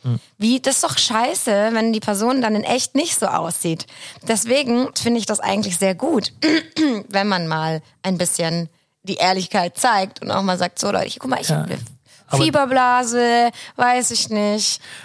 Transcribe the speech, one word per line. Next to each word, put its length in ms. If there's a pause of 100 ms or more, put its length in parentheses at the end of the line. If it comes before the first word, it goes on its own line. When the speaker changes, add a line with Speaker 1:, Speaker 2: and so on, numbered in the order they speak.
Speaker 1:
Hm. 160 (180)
Speaker 2:
Wie, 220
das 180
ist 80
doch 140
scheiße, 720
wenn 200
die 80
Person 420
dann 140
in 80
echt 320
nicht 240
so 60
aussieht. 600 (400)
Deswegen 640 (120)
finde 200
ich 60
das 120
eigentlich 400
sehr 160
gut, 380 (400)
<clears throat> 380
wenn 180
man 180
mal 340 (220)
ein 160
bisschen 500 (360)
die 140
Ehrlichkeit 600
zeigt 420
und 120
auch 100
mal 160
sagt, 220
„So 100
Leute, 160
ich, 140
guck 100
mal, 100
ich 80
Speaker 1:
Ja. 100
Speaker 2:
hab 80
eine 120 (480)
Speaker 1:
Aber 160
Speaker 2:
Fieberblase, 1080 (260)
weiß 360
ich 180
nicht.“ 500 (240)